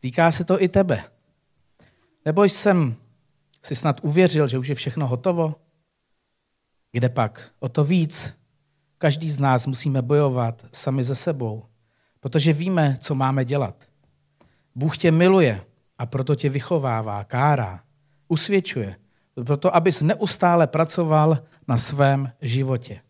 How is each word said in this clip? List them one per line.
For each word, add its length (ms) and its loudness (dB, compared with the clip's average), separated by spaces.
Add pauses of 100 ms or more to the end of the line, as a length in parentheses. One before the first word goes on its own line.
Týká 320 2
se 120 -2
to 180 2
i 60 2
tebe. 360 2 (1200)
Nebo 200 2
jsem 520 2 (680)
si 140 -8
snad 260 -2
uvěřil, 460 2
že 100 -2
už 100 -6
je 60 -2
všechno 340 -6
hotovo? 460 -2 (1400)
Kde 160 0
pak? 500 -4
O 100 -6
to 160 0
víc. 520 -2 (640)
Každý 320 0
z 80 -6
nás 280 2
musíme 360 -2
bojovat 680 -2
sami 320 -4
ze 100 -4
sebou, 520 -6 (540)
protože 320 0
víme, 480 0
co 140 -6
máme 300 0
dělat. 440 -6 (880)
Bůh 240 -4
tě 120 2
miluje 540 4 (340)
a 80 -8
proto 280 -2
tě 140 -2
vychovává, 760 -4
kárá, 600 0 (440)
usvědčuje, 680 -2 (480)
proto 320 0
abys 240 2
neustále 680 2
pracoval 800 0 (240)
na 100 0
svém 600 0
životě. 680 -4